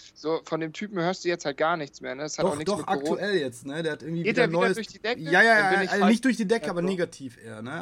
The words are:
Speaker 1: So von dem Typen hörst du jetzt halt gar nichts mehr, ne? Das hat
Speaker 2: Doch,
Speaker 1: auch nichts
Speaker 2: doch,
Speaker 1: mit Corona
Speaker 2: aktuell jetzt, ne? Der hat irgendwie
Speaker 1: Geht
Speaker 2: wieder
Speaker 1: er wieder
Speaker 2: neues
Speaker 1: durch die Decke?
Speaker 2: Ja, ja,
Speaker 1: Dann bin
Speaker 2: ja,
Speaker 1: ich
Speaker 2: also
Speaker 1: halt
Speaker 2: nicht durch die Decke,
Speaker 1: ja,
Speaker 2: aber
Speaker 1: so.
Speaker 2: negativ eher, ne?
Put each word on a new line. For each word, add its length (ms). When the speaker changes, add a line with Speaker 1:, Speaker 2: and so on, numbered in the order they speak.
Speaker 1:
So 300
von 160
dem 120
Typen 280
hörst 240
du 40
jetzt 160
halt 140
gar 180
nichts 240
mehr, 140
ne? 100
Das 140
hat 80
Speaker 2:
Doch, 20
Speaker 1:
auch 80
nichts 180
Speaker 2:
doch, 20
Speaker 1:
mit 120
Corona 320
Speaker 2:
aktuell 180
jetzt, 280
ne? 160
Der 100
hat 100
irgendwie 200
Speaker 1:
Geht 140
Speaker 2:
wieder 60
Speaker 1:
er 80
wieder 80
Speaker 2:
neues 180
Speaker 1:
durch 120
die 120
Decke? 200
Speaker 2:
Ja, 220
ja, 120
Speaker 1:
Dann 140
bin 140
Speaker 2:
ja, 0
Speaker 1:
ich 80
Speaker 2:
also 120
Speaker 1:
halt 80
Speaker 2:
nicht 140
durch 120
die 100
Decke, 200
Speaker 1:
ja, 40
Speaker 2:
aber 120
Speaker 1:
so. 60
Speaker 2:
negativ 500
eher, 240
ne? 200